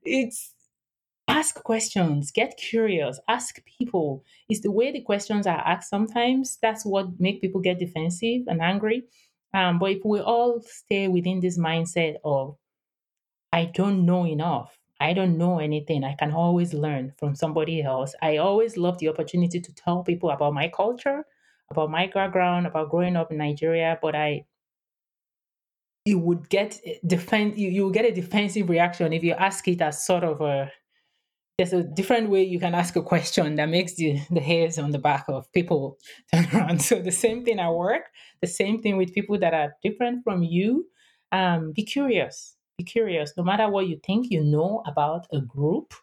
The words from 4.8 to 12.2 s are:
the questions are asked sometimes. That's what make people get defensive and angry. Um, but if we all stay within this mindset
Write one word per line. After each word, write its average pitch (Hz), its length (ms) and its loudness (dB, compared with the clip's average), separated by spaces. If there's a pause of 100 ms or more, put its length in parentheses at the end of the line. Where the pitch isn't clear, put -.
the 285 100 -8
questions 202 440 -2
are 170 120 0
asked 175 320 -2
sometimes. 240 720 0
That's 220 220 -2
what 190 340 -2
make 190 220 0
people 190 200 -2
get 180 200 0
defensive 175 680 -4
and 165 160 -2
angry. 214 420 0 (480)
Um, 180 260 2
but 196 140 2
if 196 120 -4
we 208 160 2
all 233 440 2
stay - 440 -2
within 180 320 0
this 175 180 0
mindset 165 680 0